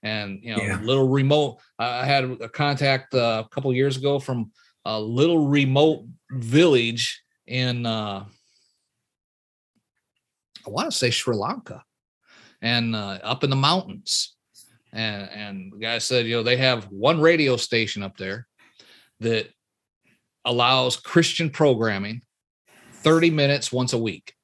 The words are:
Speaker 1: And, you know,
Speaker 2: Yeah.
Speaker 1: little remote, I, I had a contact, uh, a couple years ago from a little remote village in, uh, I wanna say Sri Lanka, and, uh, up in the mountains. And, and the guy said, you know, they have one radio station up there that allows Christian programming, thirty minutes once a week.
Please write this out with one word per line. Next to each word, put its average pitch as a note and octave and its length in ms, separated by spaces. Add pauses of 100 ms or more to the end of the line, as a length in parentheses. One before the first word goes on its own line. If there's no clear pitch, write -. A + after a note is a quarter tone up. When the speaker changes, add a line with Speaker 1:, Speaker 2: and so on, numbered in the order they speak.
Speaker 1:
And, G#2 400
you A2+ 120
know, G#2+ 80
Speaker 2:
Yeah. G2+ 200
Speaker 1:
little C3 260
remote, C#3 500 (200)
I, A#2+ 240
I - 20
had C#3 200
a A#2+ 240
contact, C#3 640
uh, A#2 300
a - 40
couple C3+ 260
years C3 220
ago C#3 240
from B2 320 (320)
a A2 160
little C#3+ 480
remote C#3+ 580 (240)
village A#2+ 920 (240)
in, B2 400
uh, G#2 380 (2500)
I - 40
wanna C#3+ 220
say B2 180
Sri A#2+ 240
Lanka, C#3 480 (800)
and, A#2 340
uh, G2+ 260
up A#2 220
in C#3 60
the C3+ 60
mountains. - 760 (580)
And, G#2 380
and G2+ 420
the G2+ 60
guy A2+ 200
said, A#2+ 280
you A#2 100
know, A#2 60
they B2 140
have B2+ 280
one A2 360
radio D#3 360
station A2 460
up F#2+ 140
there G2 300 (720)
that A2+ 300 (960)
allows B2 520
Christian E3 540
programming, A2+ 720 (680)
thirty E3 380
minutes C#3+ 420
once B2+ 200
a B2 60
week. A2 440